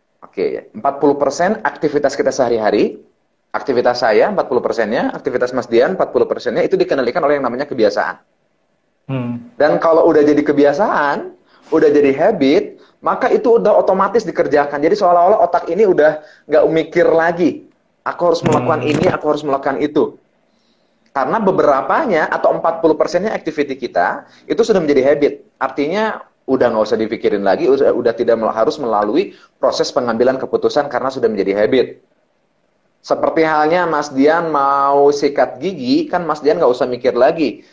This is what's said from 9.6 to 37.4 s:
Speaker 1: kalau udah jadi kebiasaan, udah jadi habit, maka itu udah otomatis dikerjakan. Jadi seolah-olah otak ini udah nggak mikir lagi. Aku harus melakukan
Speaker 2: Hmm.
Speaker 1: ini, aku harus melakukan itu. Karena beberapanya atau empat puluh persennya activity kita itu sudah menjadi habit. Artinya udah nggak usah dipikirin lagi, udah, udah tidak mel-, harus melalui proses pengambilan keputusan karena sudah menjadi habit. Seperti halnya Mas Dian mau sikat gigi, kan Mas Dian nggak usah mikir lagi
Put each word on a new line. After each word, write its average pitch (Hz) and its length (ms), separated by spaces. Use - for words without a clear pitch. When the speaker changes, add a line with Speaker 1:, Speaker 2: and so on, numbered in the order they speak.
Speaker 1:
kalau 165 240
udah 156 160
jadi 147 180
kebiasaan, 147 920
udah 156 160
jadi 143 240
habit, 156 500
maka 196 320
itu 220 240
udah 196 180
otomatis 196 460
dikerjakan. 147 560
Jadi 160 180
seolah-olah 180 460
otak 170 240
ini 170 180
udah 156 380
nggak 151 240
mikir 160 400
lagi. 165 560
Aku 175 240
harus 165 160
melakukan 156 400
Speaker 2:
Hmm. 151 60
Speaker 1:
ini, 151 180
aku 151 180
harus 147 140
melakukan 139 400
itu. 143 320
Karena 143 240
beberapanya 170 880
atau - 240
empat 165 320
puluh 160 100
persennya 175 380
activity 143 480
kita 107 480
itu 156 140
sudah 202 240
menjadi 143 220
habit. 147 280
Artinya 160 640
udah 127 240
nggak 110 180
usah 110 140
dipikirin 110 400
lagi, 101 320
udah, 135 240
udah 117 160
tidak 117 240
mel-, 110 160
harus 113 240
melalui 120 560
proses 143 340
pengambilan 123 460
keputusan 117 560
karena 123 160
sudah 123 240
menjadi 98 240
habit. 107 480
Seperti 147 480
halnya 156 400
Mas 147 240
Dian 156 380
mau 139 580
sikat 143 500
gigi, 147 480
kan 180 220
Mas 156 160
Dian 156 160
nggak 135 140
usah 131 100
mikir 123 320
lagi 139 460